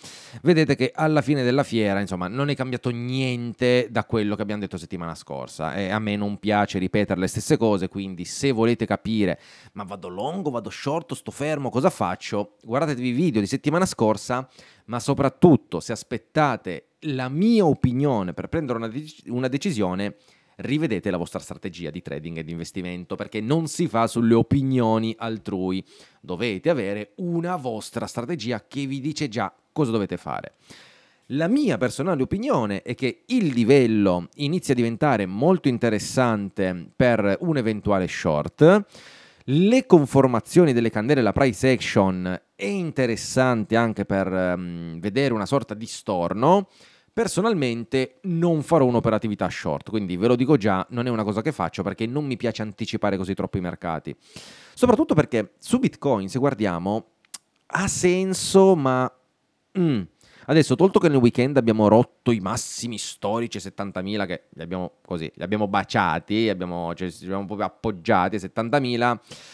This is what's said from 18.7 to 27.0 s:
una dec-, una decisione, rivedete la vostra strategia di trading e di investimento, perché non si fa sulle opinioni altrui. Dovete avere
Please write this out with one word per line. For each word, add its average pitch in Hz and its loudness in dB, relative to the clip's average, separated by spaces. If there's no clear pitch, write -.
una 113 -8
dec-, 151 -14
una 123 -4
decisione, 104 -2
rivedete 110 -2
la 90 0
vostra 85 -6
strategia 85 -12
di 82 -10
trading 78 -10
e 80 -8
di 78 -12
investimento, 90 -10
perché 104 -8
non 147 0
si 175 -2
fa 113 2
sulle 117 2
opinioni 113 2
altrui. 95 -4
Dovete 95 -4
avere 104 -2